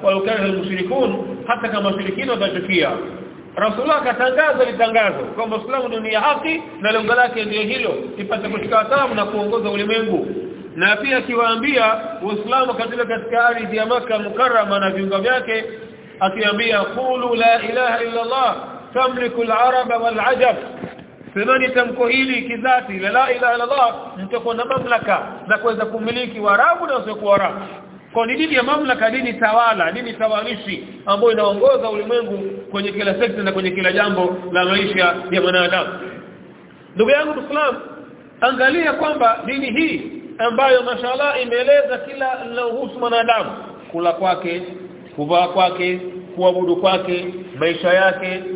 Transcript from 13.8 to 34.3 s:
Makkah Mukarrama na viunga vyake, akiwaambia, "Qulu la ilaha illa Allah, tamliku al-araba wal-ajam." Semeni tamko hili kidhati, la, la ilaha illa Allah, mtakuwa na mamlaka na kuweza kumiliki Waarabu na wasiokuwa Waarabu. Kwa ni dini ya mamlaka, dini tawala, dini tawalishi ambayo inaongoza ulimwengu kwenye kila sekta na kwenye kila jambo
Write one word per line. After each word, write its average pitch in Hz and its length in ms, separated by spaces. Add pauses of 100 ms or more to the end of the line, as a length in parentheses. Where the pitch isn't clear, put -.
Makkah 226 340
Mukarrama 208 600
na 196 100
viunga 190 300
vyake, 226 440 (560)
akiwaambia, 208 640
"Qulu 247 540
la 226 260
ilaha 233 420
illa 233 180
Allah, 240 340 (380)
tamliku 247 480
al-araba 240 560
wal-ajam." 226 580 (800)
Semeni 254 360
tamko 247 380
hili 262 340
kidhati, 254 520
la, 190 180
la 254 220
ilaha 247 220
illa 240 80
Allah, 247 320 (220)
mtakuwa 233 380
na 233 100
mamlaka 240 540 (280)
na 214 100
kuweza 220 280
kumiliki 226 540
Waarabu 269 480
na 285 60
wasiokuwa 208 380
Waarabu. 196 280 (540)
Kwa 226 140
ni 254 80
dini 311 200
ya 247 80
mamlaka, 262 480
dini 247 220
tawala, 214 580
dini 233 220
tawalishi 214 720 (180)
ambayo 208 260
inaongoza 220 580
ulimwengu 208 480 (340)
kwenye 196 200
kila 202 280
sekta 214 240
na 190 80
kwenye 185 200
kila 185 200
jambo 185 440 (160)